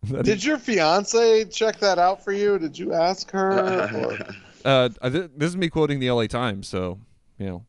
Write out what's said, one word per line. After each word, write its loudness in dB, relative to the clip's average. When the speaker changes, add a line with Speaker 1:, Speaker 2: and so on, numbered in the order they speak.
Speaker 1:
that -2
Speaker 2:
Did 2
Speaker 1:
he -2
Speaker 2:
your 2
fiance 4
check -2
that 2
out 2
for -6
you? 0
Did -6
you -6
ask 0
her? 0
Speaker 3:
<laughs> -6
Speaker 2:
Or -4
Speaker 1:
Uh, 4
th-, -2
this 0
is -10
me -2
quoting 0
the -2
L 2
A 0
Times, -4
so, -6
you -8
know. -10